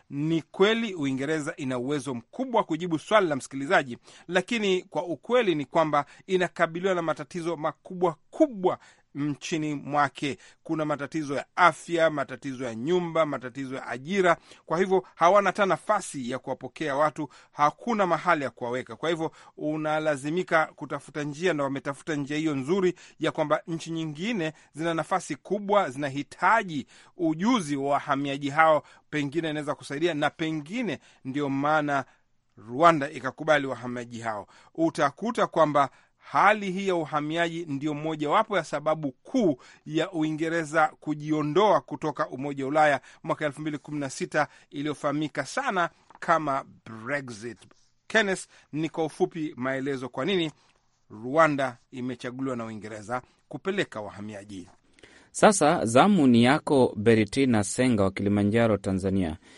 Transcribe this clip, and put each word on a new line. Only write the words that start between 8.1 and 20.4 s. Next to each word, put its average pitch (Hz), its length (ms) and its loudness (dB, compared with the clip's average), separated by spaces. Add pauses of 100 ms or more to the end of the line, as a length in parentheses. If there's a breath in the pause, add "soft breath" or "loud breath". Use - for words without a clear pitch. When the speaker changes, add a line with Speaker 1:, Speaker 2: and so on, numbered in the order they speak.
Speaker 1:
kubwa 190 480 0 (360 soft breath)
nchini 151 600 -4
mwake. 139 640 -2 (240 soft breath)
Kuna 156 220 -4
matatizo 143 500 -4
ya 127 120 -6 (100)
afya, 165 540 4
matatizo 135 540 -6
ya 113 100 -6
nyumba, 165 520 0
matatizo 131 480 -8
ya 127 120 -10
ajira. 160 500 2 (300 soft breath)
Kwa 160 120 -2
hivyo 185 260 2 (100)
hawana 190 340 6
hata 196 180 2
nafasi 160 640 -2
ya 131 80 -4
kuwapokea 135 580 -6
watu, 151 320 0 (240 soft breath)
hakuna 196 540 2
mahali 160 380 2
ya 120 60 -4
kuwaweka. 120 460 -8
Kwa 156 140 -2
hivyo 160 220 -4 (240 loud breath)
unalazimika 156 1080 -2